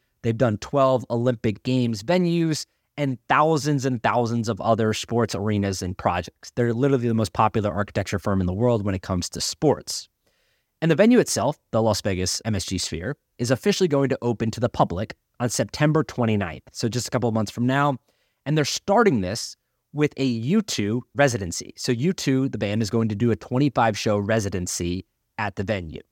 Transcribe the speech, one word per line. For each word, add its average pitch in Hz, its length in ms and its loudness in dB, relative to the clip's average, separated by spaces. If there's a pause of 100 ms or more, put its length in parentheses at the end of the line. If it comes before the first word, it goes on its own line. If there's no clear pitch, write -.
(220)
They've 113 160 -2
done 113 200 2
twelve 131 520 2
Olympic 120 540 -2
Games 120 380 0
venues 170 640 0 (300)
and 135 220 -2 (100)
thousands 143 560 2
and 131 180 -2
thousands 117 460 2
of 107 120 -4
other 110 320 2
sports 117 420 -2
arenas 101 480 -2
and 90 140 -6
projects. - 600 -4
They're 117 160 2
literally 127 340 2
the 113 80 2
most 110 180 0
popular 107 400 2
architecture 101 460 -2
firm 98 220 0
in 90 60 0
the 90 60 -2
world 113 320 0
when 98 100 -2
it 95 80 -6
comes 90 280 -4
to - 100 -8
sports. - 680 -2 (760)
And 165 80 2
the 151 60 4
venue 220 240 6
itself, 123 380 0 (120)
the 110 120 2
Las 110 180 2
Vegas 92 440 -2
M 107 100 -2
S 95 100 -4
G 92 140 -4
Sphere, 90 380 -6 (200)
is 120 140 -2
officially 185 380 0
going 139 200 2
to 127 140 -2
open 117 280 -2
to 110 100 -8
the 117 80 0
public 104 460 -2 (240)
on 123 120 -2
September 151 520 0
twenty-ninth, 104 680 -2
so - 160 -4
just 113 180 -4
a - 40 -10
couple 120 180 0
of 110 60 -2
months 110 180 -2
from 120 140 -2
now. 139 320 2 (480)
And 151 100 0
they're 147 80 4
starting 196 560 2
this 92 360 -6 (360)
with 147 240 0
a 139 80 -2
U 131 380 0
two 117 420 -4 (100)
residency. 107 600 0
So - 160 -2
U 143 200 0
two, 135 360 0
the 120 100 -6
band, 107 240 0
is 98 80 -2
going 113 200 2
to 107 40 -2
do 117 160 2
a 107 60 2
twenty-five 123 600 0
show 104 220 0
residency 92 840 -2 (320)
at 104 200 -6
the 101 80 -4
venue. 90 360 -6 (120)